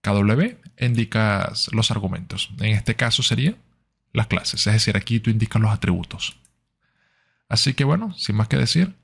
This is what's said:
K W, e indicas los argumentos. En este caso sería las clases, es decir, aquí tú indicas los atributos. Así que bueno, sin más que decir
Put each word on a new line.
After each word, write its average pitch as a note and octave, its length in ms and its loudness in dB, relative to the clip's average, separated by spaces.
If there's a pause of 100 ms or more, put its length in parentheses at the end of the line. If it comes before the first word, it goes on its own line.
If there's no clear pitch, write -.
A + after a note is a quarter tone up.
K G#2 120 -2
W, A2+ 480 2 (160)
e B2 100 -2
indicas A2 840 0
los - 200 2
argumentos. F#2+ 640 -6
En G#2+ 160 0
este G#2+ 220 -2
caso A#2+ 260 0
sería D3 340 0 (560)
las A#2 140 0
clases, - 400 -4
es G#2 60 2
decir, A2 240 2
aquí A2+ 240 0
tú A#2 100 0
indicas A2 320 2
los A2 80 4
atributos. - 680 -2 (1120)
Así A#2+ 260 0
que C#3+ 100 0
bueno, F3+ 300 0
sin - 220 -4
más A2 120 2
que - 80 0
decir E3 480 2